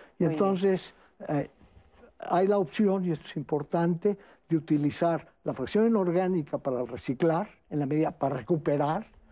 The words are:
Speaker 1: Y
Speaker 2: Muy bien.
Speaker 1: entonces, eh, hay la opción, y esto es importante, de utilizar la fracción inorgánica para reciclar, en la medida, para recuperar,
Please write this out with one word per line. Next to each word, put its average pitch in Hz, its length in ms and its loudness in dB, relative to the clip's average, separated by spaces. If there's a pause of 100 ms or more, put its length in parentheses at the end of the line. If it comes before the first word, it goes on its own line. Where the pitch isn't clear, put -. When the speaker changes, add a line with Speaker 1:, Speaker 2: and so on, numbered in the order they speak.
(180)
Speaker 1:
Y 175 60 2
Speaker 2:
Muy 160 40 2
bien. - 40 2
Speaker 1:
entonces, 190 640 0 (340)
eh, 147 220 -2 (680)
hay 185 300 0
la 202 100 2
opción, 190 460 0
y 180 80 -2
esto - 140 -8
es - 100 -12
importante, 170 800 0 (320)
de 160 80 2
utilizar 151 720 0 (160)
la - 100 -4
fracción 208 320 0
inorgánica 180 720 0
para 127 260 -2
reciclar, 156 640 -2 (220)
en 151 80 -4
la 143 80 0
medida, 151 260 0
para 139 240 -2
recuperar, 147 720 0 (240)